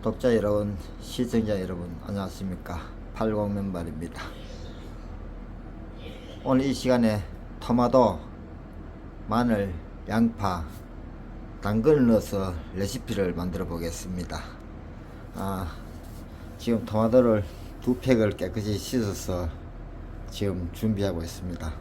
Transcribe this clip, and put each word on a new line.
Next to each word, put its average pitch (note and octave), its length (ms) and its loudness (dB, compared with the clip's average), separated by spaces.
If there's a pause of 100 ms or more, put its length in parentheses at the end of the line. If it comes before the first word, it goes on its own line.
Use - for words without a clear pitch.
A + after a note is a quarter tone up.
독자 A2+ 320 4
여러분, G#2 400 2 (240)
시청자 A2+ 580 0
여러분, F2 380 -4 (100)
안녕하십니까? F#2+ 720 -4 (360)
팔공맨발입니다. G2 1080 -2 (2250)
오늘 C3 220 6
이 C3 80 2
시간에 A#2 480 4 (360)
토마토, A#2+ 600 6 (1080)
마늘, G#2+ 440 2 (340)
양파, G2+ 560 2 (1000)
당근을 A#2+ 460 6
넣어서 G2 440 4 (220)
레시피를 G2 580 0
만들어 F2 320 -2
보겠습니다. E2 760 -4 (920)
아, F#2+ 380 -4 (840)
지금 A#2 260 0
토마토를 A2 580 6 (380)
두 B2 160 2
팩을 A2+ 360 6
깨끗이 G2+ 440 -2
씻어서 F#2+ 720 0 (800)
지금 F2+ 460 -2
준비하고 G2 480 2
있습니다. E2 580 -6